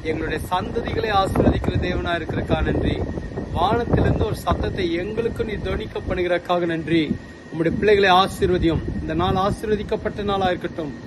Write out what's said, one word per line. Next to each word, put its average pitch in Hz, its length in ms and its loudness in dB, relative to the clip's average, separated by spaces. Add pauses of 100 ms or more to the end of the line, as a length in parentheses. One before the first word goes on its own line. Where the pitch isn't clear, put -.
எங்களுடைய 156 480 -4
சந்ததிகளை 220 640 -2
ஆசீர்வதிக்கிற - 640 4
தேவனாய் 175 420 -2
இருக்கிறதுக்காக 160 420 -2
நன்றி. - 340 0 (560)
வானத்திலிருந்து 220 720 2
ஒரு 214 100 -2
சத்தத்தை 175 580 -2
எங்களுக்கு 220 520 -2
நீ 220 80 -6
தொனிக்க 196 460 -4 (100)
பண்ணுகிறதுக்காக 180 560 0
நன்றி. 160 500 0 (380)
உம்முடைய 160 260 2
பிள்ளைகளை 196 300 6
ஆசீர்வதியும். 180 720 4 (200)
இந்த 156 120 -4
நாள் 185 220 2
ஆசீர்வதிக்கப்பட்ட 208 880 -2
நாளா 196 260 2
இருக்கட்டும் 165 440 -4 (140)